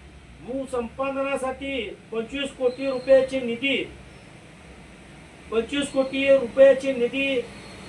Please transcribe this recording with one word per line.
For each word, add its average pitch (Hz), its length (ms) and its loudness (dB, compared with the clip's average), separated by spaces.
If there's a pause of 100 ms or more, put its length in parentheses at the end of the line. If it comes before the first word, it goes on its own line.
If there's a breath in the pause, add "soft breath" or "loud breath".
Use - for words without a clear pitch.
(420)
भूसंपादनासाठी 262 1600 -6 (140)
पंचवीस 262 400 -6
कोटी 262 380 -2
रुपयाची 262 500 4
निधी, 240 500 -2 (1600)
पंचवीस 247 400 -2
कोटी 269 460 2
रुपयाची 269 560 6
निधी 262 480 0 (480)